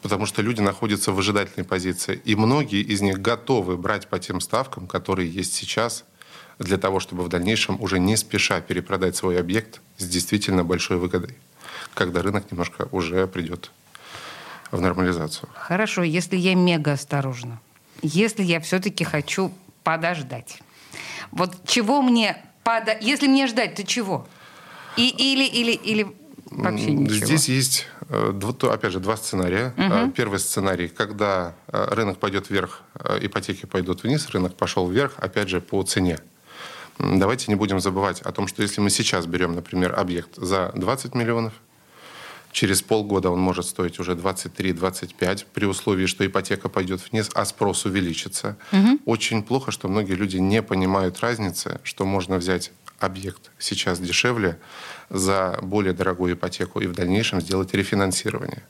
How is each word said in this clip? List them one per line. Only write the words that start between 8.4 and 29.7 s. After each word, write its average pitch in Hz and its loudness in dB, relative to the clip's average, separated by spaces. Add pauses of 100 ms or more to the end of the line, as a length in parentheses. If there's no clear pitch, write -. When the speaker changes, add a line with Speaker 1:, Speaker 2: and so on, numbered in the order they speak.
Speaker 1:
перепродать 90 -2
свой 90 0
объект 90 -2 (180)
с 92 -6
действительно 90 2
большой 87 0
выгодой, 90 -2 (560)
когда 87 0
рынок 101 -2
немножко 87 -4
уже 92 0
придет 87 -6 (1000)
в 87 -2
нормализацию. 87 0
Speaker 2:
Хорошо, 196 -2
если 170 0
я 185 4
мега 170 4
осторожна, 127 -4 (400)
если 196 2
я 170 2
все-таки 185 -2
хочу 180 -2 (300)
подождать, 160 -2 (720)
вот 180 -2 (100)
чего 247 2
мне 233 4 (300)
подо-, 220 2
если 269 2
мне 269 6
ждать, 220 0
то 202 -6
чего? 185 -2 (680)
И, 240 6
или, 262 2
или, 233 2
или 214 0 (440)
вообще - 0
Speaker 1:
М, 143 4
Speaker 2:
ничего? 107 2
Speaker 1:
здесь 139 4
есть, 131 2 (240)
э, 107 0
дво-, 101 -4
то-, 123 2
опять 107 0
же, 92 -2
два 98 0
сценария. 104 0